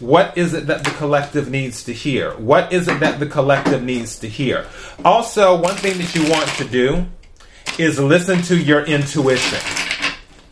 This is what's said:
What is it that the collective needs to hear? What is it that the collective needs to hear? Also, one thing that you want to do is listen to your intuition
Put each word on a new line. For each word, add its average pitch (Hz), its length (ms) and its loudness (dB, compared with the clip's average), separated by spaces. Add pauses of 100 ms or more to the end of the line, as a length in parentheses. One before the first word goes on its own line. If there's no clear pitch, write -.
What 170 380 4
is 160 160 0
it 147 140 -6
that 147 160 -2
the 139 80 -4
collective 143 580 -2
needs 131 340 -6
to 123 80 -8
hear? 113 460 -2
What 147 340 2
is 175 160 0
it 143 120 -2
that 139 200 0
the 147 60 -2
collective 139 560 2
needs 123 380 -6
to 120 60 -10
hear? 110 380 -4 (400)
Also, 196 500 4
one 175 220 0
thing 190 220 -2
that 170 160 -4
you 156 160 2
want 151 220 0
to 139 120 -4
do 131 400 0 (720)
is 151 220 2
listen 175 440 4
to 180 120 2
your 147 300 4
intuition 139 760 0 (920)